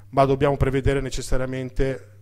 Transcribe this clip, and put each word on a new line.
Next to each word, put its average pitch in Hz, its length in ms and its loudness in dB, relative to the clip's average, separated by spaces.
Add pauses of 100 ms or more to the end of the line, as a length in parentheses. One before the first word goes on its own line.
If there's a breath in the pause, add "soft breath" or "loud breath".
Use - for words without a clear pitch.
(100)
ma 135 160 4
dobbiamo 139 320 2
prevedere 135 420 0
necessariamente 131 1200 -4